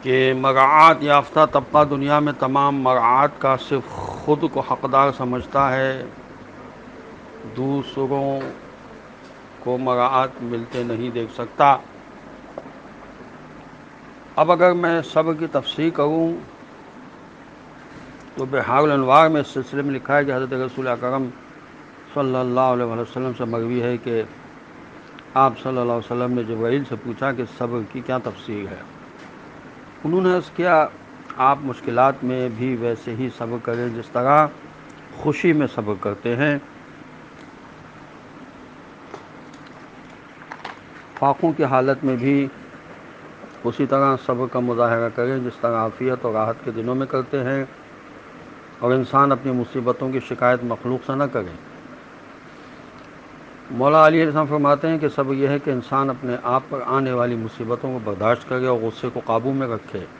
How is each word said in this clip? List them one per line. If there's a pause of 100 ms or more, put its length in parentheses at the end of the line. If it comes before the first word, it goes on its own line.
کہ
مرعات
یافتہ (120)
طبقہ (120)
دنیا
میں
تمام
مرعات (100)
کا (140)
صرف
خود (100)
کو
حقدار
سمجھتا
ہے، (1500)
دوسروں (1160)
کو
مرعات (120)
ملتے
نہیں
دیکھ
سکتا۔ (2500)
اب
اگر
میں
صبر
کی
تفسیر
کروں (2000)
تو
بحار
الانوار
میں
اس
سلسلے
میں
لکھا
ہے
کہ
حضرت
رسول
اکرم (840)
صلی
اللہ
علیہ
وسلم
سے
مروی
ہے
کہ (1080)
آپ (100)
صلی
اللہ
علیہ
وسلم
نے
جبرائیل
سے
پوچھا
کہ (140)
صبر (120)
کی
کیا
تفسیر
ہے۔ (1200)
انہوں
نے
عرض
کیا، (500)
آپ
مشکلات
میں
بھی
ویسے
ہی
صبر
کریں
جس
طرح (720)
خوشی
میں
صبر
کرتے
ہیں۔ (4000)
فاقوں
کی
حالت
میں
بھی (1160)
اسی
طرح (100)
صبر
کا
مظاہرہ
کریں
جس
طرح
عافیت
اور
راحت (100)
کے
دنوں
میں
کرتے
ہیں، (1120)
اور
انسان
اپنی
مصیبتوں
کی
شکایت
مخلوق
سے
نہ
کرے۔ (2000)
مولا
علی
علیہ
السلام
فرماتے
ہیں
کہ
صبر
یہ
ہے
کہ
انسان
اپنے
آپ
پر
آنے
والی
مصیبتوں
کو
برداشت
کرے
اور
غصے
کو
قابو
میں
رکھے۔ (200)